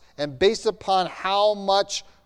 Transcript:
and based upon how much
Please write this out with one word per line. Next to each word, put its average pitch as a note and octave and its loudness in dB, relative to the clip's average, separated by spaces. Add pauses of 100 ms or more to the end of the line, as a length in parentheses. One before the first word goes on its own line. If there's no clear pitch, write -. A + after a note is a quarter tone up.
(180)
and C#3+ -6
based G#3 2
upon F#3+ 0
how G3+ 0
much G3 0 (220)